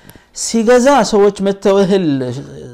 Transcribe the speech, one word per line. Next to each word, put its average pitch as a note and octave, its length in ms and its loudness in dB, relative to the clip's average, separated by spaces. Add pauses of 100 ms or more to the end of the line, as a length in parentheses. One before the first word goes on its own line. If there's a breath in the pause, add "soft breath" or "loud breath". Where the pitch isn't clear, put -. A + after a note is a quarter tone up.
(380 soft breath)
ሲገዛ A#3 500 0 (160)
ሰዎች G3+ 380 2
መተው G3 360 0
እህል F#3+ 280 0 (680)